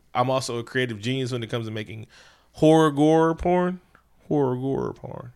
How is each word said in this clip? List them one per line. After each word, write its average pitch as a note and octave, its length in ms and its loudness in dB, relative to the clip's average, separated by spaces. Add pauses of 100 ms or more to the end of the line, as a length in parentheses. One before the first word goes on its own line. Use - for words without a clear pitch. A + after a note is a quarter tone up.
(140)
"I'm B2 160 0
also B2+ 280 -2
a A#2 60 -6
creative A#2 360 -4
genius B2 320 -4
when B2 120 -6
it A2 60 -10
comes A#2 160 -6
to A2 60 -8
making A2 360 -10 (460)
horror D#3 380 6
gore D#3+ 440 4
porn." F3+ 460 -2 (460)
Horror C#3 280 0
gore C3 380 -4
porn. - 420 -14